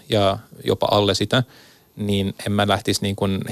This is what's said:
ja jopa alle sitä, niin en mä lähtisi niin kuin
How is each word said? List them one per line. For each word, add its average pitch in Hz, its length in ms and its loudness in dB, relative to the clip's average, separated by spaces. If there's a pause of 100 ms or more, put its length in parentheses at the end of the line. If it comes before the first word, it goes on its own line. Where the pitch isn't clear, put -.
ja 101 280 2 (260)
jopa - 280 0
alle 101 240 4
sitä, 123 280 0 (560)
niin 98 360 -2 (100)
en 104 60 -2
mä 101 160 2
lähtisi 101 340 0
niin 98 140 -2
kuin 95 260 -2 (100)